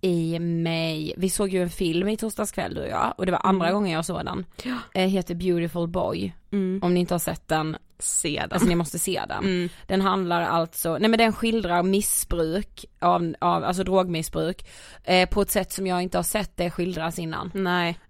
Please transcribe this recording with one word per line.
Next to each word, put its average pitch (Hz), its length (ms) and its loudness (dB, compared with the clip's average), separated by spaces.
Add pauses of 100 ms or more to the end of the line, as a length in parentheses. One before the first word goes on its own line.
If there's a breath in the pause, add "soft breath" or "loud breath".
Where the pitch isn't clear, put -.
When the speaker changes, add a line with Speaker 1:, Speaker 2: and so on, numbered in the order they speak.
Speaker 1:
i 165 380 0
mig. 165 800 -2
Vi 185 140 0
såg 202 180 0
ju 185 140 2
en 175 80 0
film 175 380 0
i 214 80 0
torsdags 214 360 -4
kväll, - 220 -4
du - 60 -6
och - 80 -6
jag, - 300 -2
och 185 80 -2
det 180 60 0
var 165 120 2
andra 185 220 4
Speaker 2:
Mm. 180 80 2
Speaker 1:
gången 202 180 0
jag 165 120 -2
såg 170 200 -6
den. 185 220 -6 (160 loud breath)
Speaker 2:
Ja. 254 140 -4 (180 loud breath)
Speaker 1:
Eh, 185 140 2
heter 185 260 0
Beautiful 170 540 0
Boy. 175 440 -2 (200)
Speaker 2:
Mm. 190 300 0
Speaker 1:
Om 180 120 4
ni 180 60 4
inte 180 140 0
har 175 40 2
sett 165 300 -4
den, 156 280 0 (220)
Speaker 2:
Se - 420 -2
den. - 120 -4
Speaker 1:
alltså, 196 160 4
ni 175 60 4
måste 170 240 0
se 175 300 -2
den. - 160 -4
Speaker 2:
Mm. 180 240 0 (180 loud breath)
Speaker 1:
Den 190 140 2
handlar 185 420 2
alltså, 165 560 0
nej, 214 120 4
men 226 80 4
den 226 140 6
skildrar 208 500 2
missbruk 185 1040 0 (160)
av, 175 400 2
av, 175 240 2
alltså 180 200 0
drogmissbruk, 175 800 0 (380 loud breath)
eh, 185 240 4
på 208 140 2
ett 190 80 0
sätt 190 220 0
som 190 140 -4
jag 180 160 0
inte 180 160 -2
har 175 40 0
sett 196 340 -2
det 175 140 0
skildras 170 480 -4
innan. 165 360 -6
Speaker 2:
Nej. 180 440 0 (120)